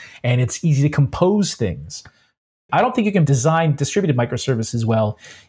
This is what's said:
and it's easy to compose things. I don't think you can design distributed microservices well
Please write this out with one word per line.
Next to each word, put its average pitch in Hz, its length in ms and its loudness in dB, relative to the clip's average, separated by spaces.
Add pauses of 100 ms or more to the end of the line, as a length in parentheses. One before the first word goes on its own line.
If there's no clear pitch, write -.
(240)
and 123 160 2
it's - 240 -4
easy 143 180 2
to 147 60 2
compose 175 680 0
things. 85 480 -6 (680)
I 170 100 4
don't 247 120 0
think 226 100 0
you 202 80 0
can 185 120 4
design 147 500 2
distributed 147 420 -2
microservices 120 680 -2
well 110 340 0 (300)